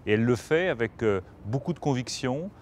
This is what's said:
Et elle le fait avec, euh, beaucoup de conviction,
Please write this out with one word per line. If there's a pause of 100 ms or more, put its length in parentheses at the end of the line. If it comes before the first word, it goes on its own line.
Et
elle
le
fait
avec,
euh, (260)
beaucoup
de
conviction, (120)